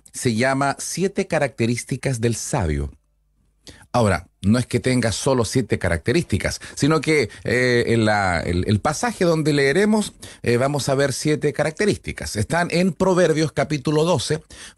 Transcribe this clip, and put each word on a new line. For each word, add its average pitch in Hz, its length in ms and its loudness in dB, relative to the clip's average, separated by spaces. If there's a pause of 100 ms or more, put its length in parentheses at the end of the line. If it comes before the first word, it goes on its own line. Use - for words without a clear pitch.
(120)
se 120 220 -2
llama 135 440 0
Siete 190 480 -4
características 123 960 -2
del 117 140 0
sabio. 76 580 -2 (960)
Ahora, 107 380 2 (140)
no 107 160 4
es 120 80 -2
que 117 140 -2
tenga 123 320 0
solo 127 340 0
siete 117 320 -2
características, 95 840 -2 (140)
sino 156 260 2
que, 143 300 0 (120)
eh, 123 460 2
en 113 160 2
la, 101 360 2
el, 87 280 -2
el 101 120 2
pasaje 190 440 -2
donde 160 300 2
leeremos, 196 580 2 (300)
eh, 117 160 2
vamos 139 320 0
a 135 40 2
ver 135 200 0
siete 147 400 -2
características. 156 840 -4
Están 165 340 0
en 180 220 2
Proverbios 170 580 2
capítulo 151 540 0
doce, 160 380 0 (360)